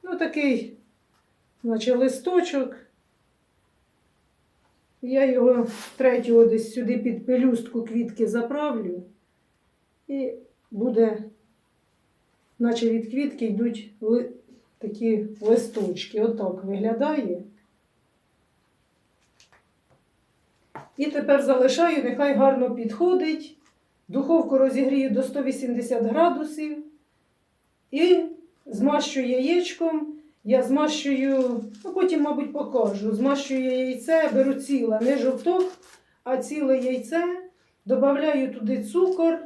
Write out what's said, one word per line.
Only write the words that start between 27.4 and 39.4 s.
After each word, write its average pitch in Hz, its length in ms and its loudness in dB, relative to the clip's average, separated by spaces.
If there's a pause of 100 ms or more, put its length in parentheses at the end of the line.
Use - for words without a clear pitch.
І 339 340 4 (420)
змащу 285 540 0
яєчком. 311 840 0 (380)
Я 254 180 2
змащую, 269 1000 0 (240)
ну, 359 80 -10
потім, 359 300 2
мабуть, 285 300 -2
покажу. 214 600 -2
Змащую 269 500 0
яйце, 262 720 0
беру 269 200 2
ціле, 226 480 -2
не 269 140 2
жовток, 339 560 0 (520)
а 254 120 -2
ціле 262 420 0
яйце. 254 460 -2 (600)
Добавляю 277 680 0
туди 220 300 -4
цукор 330 600 0